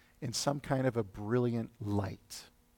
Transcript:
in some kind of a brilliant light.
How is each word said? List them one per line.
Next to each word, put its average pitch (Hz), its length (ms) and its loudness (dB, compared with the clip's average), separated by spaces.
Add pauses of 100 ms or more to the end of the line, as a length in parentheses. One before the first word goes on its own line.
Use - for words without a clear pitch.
(220)
in 123 120 -4
some 147 260 0
kind 131 280 2
of 117 100 2
a 117 60 4
brilliant 113 640 0 (100)
light. - 680 -4 (320)